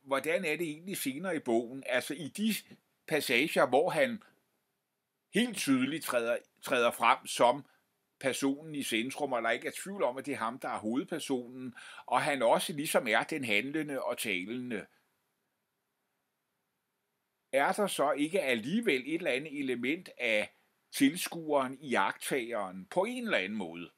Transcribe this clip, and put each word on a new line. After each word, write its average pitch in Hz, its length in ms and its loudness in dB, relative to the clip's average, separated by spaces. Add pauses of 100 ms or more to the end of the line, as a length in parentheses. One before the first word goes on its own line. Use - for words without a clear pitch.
hvordan 147 440 0
er 151 100 0
det 165 140 -2
egentlig 165 280 -8
senere 165 380 -4
i 143 40 -2
bogen? 123 460 0
Altså 127 280 0
i 151 140 -8
de 208 260 0 (540)
passager, 143 600 4
hvor 147 220 4
han 131 340 0 (1080)
helt 233 240 2
tydeligt 135 460 2
træder, 117 340 0 (240)
træder 120 300 4
frem 120 360 4
som 131 380 4 (540)
personen 139 560 -2
i 139 80 -4
centrum, 131 500 -2
og 117 80 0
der 113 80 0
ikke 135 180 0
er 131 40 -4 (120)
tvivl 190 200 -4
om, 131 140 0
at 135 80 -10
det 143 80 -4
er 117 40 -4
ham, 113 220 -4
der 147 100 -6
er 110 100 -4
hovedpersonen, 127 960 -4 (300)
og 123 160 2
han 139 200 0
også 160 320 4
ligesom 151 340 0
er 113 160 4
den 151 200 -4
handlende 135 600 0
og 120 140 -2
talende. 107 680 -4 (2750)
Er 143 200 2
der 202 160 0
så 143 240 0
ikke 160 300 0
alligevel 135 600 0
et 139 120 -6
eller 170 180 -2
andet 143 280 -4
element 131 580 -2
af 110 360 0 (380)
tilskueren, 143 880 0
iagttageren, 107 1040 -2
på 180 180 0
en 247 200 -4
eller 180 140 2
anden 98 200 0
måde? 85 400 -6